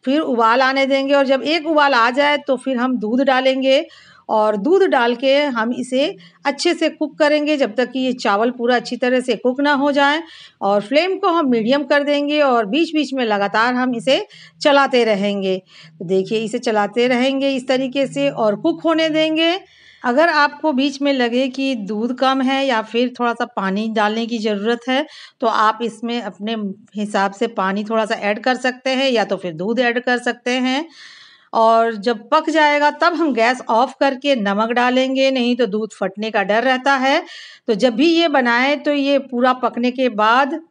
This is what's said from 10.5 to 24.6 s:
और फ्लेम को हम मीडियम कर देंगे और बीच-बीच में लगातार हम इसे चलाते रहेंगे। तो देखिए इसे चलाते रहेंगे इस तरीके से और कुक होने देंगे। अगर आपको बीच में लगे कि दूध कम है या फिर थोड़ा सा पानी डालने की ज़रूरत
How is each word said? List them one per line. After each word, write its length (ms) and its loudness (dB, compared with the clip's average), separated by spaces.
और 220 0
फ्लेम 360 0
को 100 0
हम 220 2
मीडियम 340 0
कर 200 0
देंगे 380 0
और 240 2
बीच-बीच 480 -2
में 100 -2
लगातार 500 0
हम 200 -2
इसे 300 0
चलाते 420 4
रहेंगे। 520 0
तो 160 -16
देखिए 360 -2
इसे 200 -4
चलाते 480 0
रहेंगे 420 0
इस 180 -4
तरीके 380 -2
से 240 -2
और 260 0
कुक 260 -2
होने 280 2
देंगे। 420 0
अगर 280 2
आपको 420 0
बीच 300 -2
में 100 0
लगे 360 0
कि 280 -4
दूध 420 -4
कम 240 2
है 240 0
या 160 0
फिर 360 -2
थोड़ा 140 0
सा 140 -4
पानी 480 -4
डालने 320 0
की 140 -6
ज़रूरत 480 -4